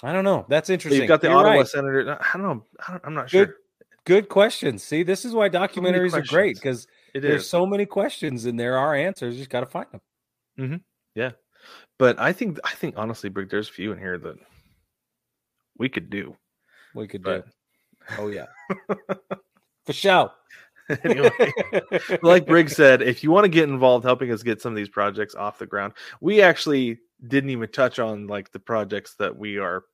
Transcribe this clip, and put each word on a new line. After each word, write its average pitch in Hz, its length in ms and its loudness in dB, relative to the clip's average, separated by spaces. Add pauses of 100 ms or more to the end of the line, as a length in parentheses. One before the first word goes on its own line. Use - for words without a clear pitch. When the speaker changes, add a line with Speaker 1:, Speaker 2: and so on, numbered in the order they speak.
Speaker 1:
I 135 100 -8
don't 190 120 -2
know. 185 240 0
That's 151 200 0
Speaker 2:
But 190 60 0
Speaker 1:
interesting. 143 280 2
Speaker 2:
you've 117 60 0
got 151 120 6
the 165 80 0
Speaker 1:
You're - 80 6
Speaker 2:
Ottawa 208 200 8
Speaker 1:
right. 131 120 4
Speaker 2:
Senator. 139 520 -4
I - 160 -2
don't 185 60 -8
know. 143 220 -6 (220)
I 175 60 -14
don't, 180 120 -14
I'm 156 100 -12
not 131 160 -8
Speaker 1:
Good, 190 180 6
Speaker 2:
sure. - 80 -18 (480)
Speaker 1:
good 196 240 4
question. 175 500 2
See, 151 260 -4
this 185 200 -4
is 240 100 -8
why 214 160 2
Speaker 2:
So 175 80 -2 (220)
many 180 180 0
Speaker 1:
documentaries 180 160 0
are 151 80 -2
great, 139 340 0
Speaker 2:
questions. - 40 -20
Speaker 1:
'cause 127 260 -6 (280)
Speaker 2:
It 139 60 -6
Speaker 1:
there's 143 220 0
Speaker 2:
is. - 80 -12
Speaker 1:
so 175 160 0
many 202 200 -2
questions 165 600 -6
and 120 120 -4
there 123 200 -2
are 147 160 0
answers. 139 400 -4
You 131 80 -12
just 131 80 -18
gotta 123 160 -4
find - 260 -12
them. 95 80 -20 (580)
Speaker 2:
Mm-hmm. 135 180 -8 (380)
Yeah. 120 180 -6 (640)
But 123 200 4
I 135 140 0
think, 196 320 -6
I - 60 -6
think - 260 -10
honestly, 110 340 -10
Brig, 98 200 -10
there's 107 180 -6
a - 40 -20
few 104 200 -8
in 90 60 -12
here 92 200 -8
that 78 180 -16 (1400)
we 127 120 -4
could 87 200 -10
do. 98 260 -12 (580)
Speaker 1:
We 110 120 -12
could 95 160 -16
Speaker 2:
But 92 240 -6
Speaker 1:
do. - 60 -20 (680)
Oh, 104 100 -8
yeah. 98 180 -10 (220)
Speaker 2:
<laughs> - 1160 -12
Speaker 1:
For 151 60 -8
sure. 180 400 2 (720)
Speaker 2:
Anyway, 170 260 4 (480)
Speaker 1:
<laughs> - 440 -4
Speaker 2:
like 170 220 6
Brig 160 240 4
said, 135 340 6
if 123 200 -2
you 151 80 0
wanna 196 180 6
get 160 200 2
involved 127 360 4
helping 127 280 0
us 107 100 -6
get 113 180 -4
some 120 120 -8
of 110 40 -8
these 104 120 -8
projects 101 480 -4
off 104 240 -8
the 95 60 -12
ground, 101 260 -8 (280)
we 202 220 4
actually 139 560 2 (300)
didn't 135 220 -2
even 113 200 -6
touch 127 300 -2
on, 107 260 -6
like, 101 240 -10
the - 80 -18
projects 104 560 -6
that 95 240 -6
we 104 200 -10
are 92 360 -6